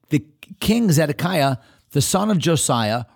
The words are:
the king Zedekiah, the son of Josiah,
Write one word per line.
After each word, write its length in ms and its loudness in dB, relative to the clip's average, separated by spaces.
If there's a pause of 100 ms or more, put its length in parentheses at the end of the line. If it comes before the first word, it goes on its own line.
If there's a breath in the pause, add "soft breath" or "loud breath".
(100)
the 160 0 (340)
king 320 2
Zedekiah, 640 0 (360 soft breath)
the 100 0
son 280 0
of 60 2
Josiah, 680 0 (120)